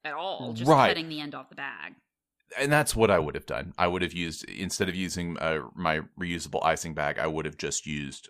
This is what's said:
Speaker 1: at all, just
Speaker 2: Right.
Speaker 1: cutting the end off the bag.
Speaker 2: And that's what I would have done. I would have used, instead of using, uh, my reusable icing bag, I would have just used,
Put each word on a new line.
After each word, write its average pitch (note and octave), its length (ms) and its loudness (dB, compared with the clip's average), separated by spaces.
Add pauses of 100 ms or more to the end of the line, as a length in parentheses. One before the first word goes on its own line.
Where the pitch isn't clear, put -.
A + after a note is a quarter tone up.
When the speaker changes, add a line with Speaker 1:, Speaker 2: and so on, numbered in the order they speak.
Speaker 1:
at D3+ 100 -6
all, D3+ 400 -4
just A#2 140 0
Speaker 2:
Right. D3+ 200 10
Speaker 1:
cutting E3 200 0
the D3+ 120 -8
end D3 140 -8
off C3 160 -14
the - 60 -20
bag. G#2+ 380 -10 (640)
Speaker 2:
And C#3 140 2
that's D3 240 4
what A2 140 6
I F#2 80 8
would D2 160 0
have - 120 -8
done. C2+ 320 -6
I F2+ 80 -2
would F2+ 160 -2
have F2 120 -2
used, E2 360 -6
instead F#2 380 -4
of F2 80 -2
using, E2+ 420 -4
uh, D#2+ 220 0 (160)
my D#2+ 240 0 (180)
reusable E2+ 460 -2
icing D#2+ 300 2
bag, D2+ 240 -2
I - 80 0
would D#2 180 -2
have D2+ 140 -8
just - 280 -4
used, D2 440 -6